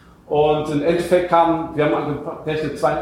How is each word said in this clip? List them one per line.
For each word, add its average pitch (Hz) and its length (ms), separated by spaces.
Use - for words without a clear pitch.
Und 151 420
im 143 140
Endeffekt 175 460
kamen, 165 440
wir 147 120
haben 147 100
angerechnet, 147 840
zwei, 151 240